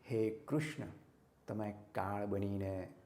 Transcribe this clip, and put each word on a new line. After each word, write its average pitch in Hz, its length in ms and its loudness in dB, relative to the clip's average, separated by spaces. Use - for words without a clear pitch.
હે 110 180 4
કૃષ્ણ, 147 540 0
તમે 107 260 -2
કાળ 101 340 0
બનીને 98 680 0